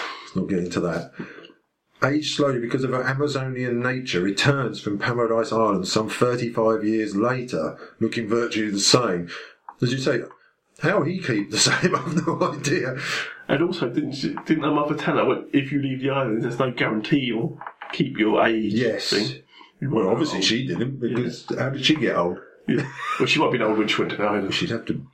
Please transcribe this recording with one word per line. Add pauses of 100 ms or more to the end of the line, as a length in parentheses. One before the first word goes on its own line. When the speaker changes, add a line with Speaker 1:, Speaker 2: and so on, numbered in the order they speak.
(360)
Speaker 1:
not
get
into
that. (920)
"Aged
slowly
because
of
her
Amazonian
nature,
returns
from
Paradise
Island
some
thirty-five
years
later, (220)
looking
virtually
the
same." (520)
As
you
say, (600)
how
he
keep
the
<laughs>
same,
I've
no
idea. (500)
Speaker 2:
And
also,
didn't
she, (100)
didn't
her
mother
tell
her,
"Well, (100)
if
you
leave
the
island,
there's
no
guarantee
you'll (320)
keep
your
age"?
Speaker 1:
Yes.
Speaker 2:
thing? (380)
You
Speaker 1:
Well,
Speaker 2:
might
Speaker 1:
obviously
Speaker 2:
not.
Speaker 1:
she
didn't,
because
Speaker 2:
Yeah.
Speaker 1:
how
did
she
get
old? (300)
Speaker 2:
Yeah. (300)
Well,
she
might
have
been
old
when
she
went
to
the
island.
Speaker 1:
She'd
have
to (100)